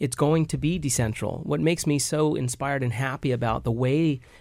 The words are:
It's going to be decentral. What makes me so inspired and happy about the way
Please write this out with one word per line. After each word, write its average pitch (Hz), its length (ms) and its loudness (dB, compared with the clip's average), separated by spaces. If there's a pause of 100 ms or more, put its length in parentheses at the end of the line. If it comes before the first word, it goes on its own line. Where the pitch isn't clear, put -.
It's 131 160 -2
going 156 300 4
to 151 120 -4
be 160 220 0
decentral. 117 640 -2
What 147 140 -2
makes 165 260 2
me 147 140 2
so 151 340 0
inspired 135 480 -4
and 123 100 0
happy 131 380 -2
about 117 320 0
the 120 80 0
way 135 480 2 (220)